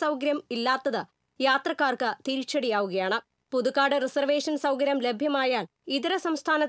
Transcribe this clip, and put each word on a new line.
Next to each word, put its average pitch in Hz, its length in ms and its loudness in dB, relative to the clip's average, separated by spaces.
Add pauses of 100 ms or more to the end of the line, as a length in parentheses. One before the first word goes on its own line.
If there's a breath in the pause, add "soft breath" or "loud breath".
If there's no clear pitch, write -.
സൗകര്യം 294 380 0 (180)
ഇല്ലാത്തത് 247 460 0 (440)
യാത്രക്കാർക്ക് 269 640 0 (180)
തിരിച്ചടിയാവുകയാണ്. 214 920 0 (340)
പുതുക്കാട് 269 520 2
റിസർവേഷൻ 285 600 0
സൗകര്യം 277 340 2 (100)
ലഭ്യമായാൽ 254 580 0 (300)
ഇതര 339 180 0 (100)
സംസ്ഥാന 311 440 0